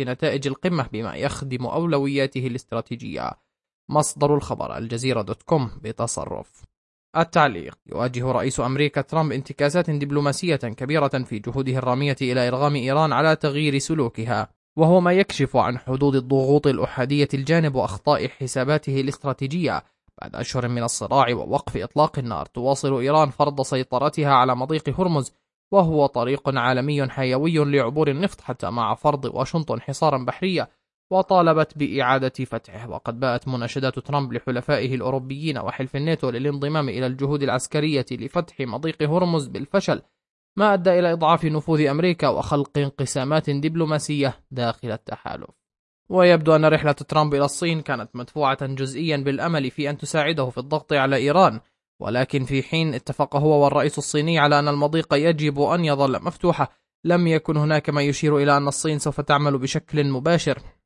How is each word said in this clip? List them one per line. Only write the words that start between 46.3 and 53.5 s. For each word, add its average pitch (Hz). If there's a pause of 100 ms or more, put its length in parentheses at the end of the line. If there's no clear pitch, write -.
أن 156
رحلة 151
ترامب 151
إلى 143
الصين 160
كانت 123
مدفوعة 135
جزئيا 135
بالأمل 139
في 143
أن 147
تساعده 147
في -
الضغط 143
على 135
إيران، 143 (400)
ولكن 127
في 135
حين 160
اتفق 139
هو 147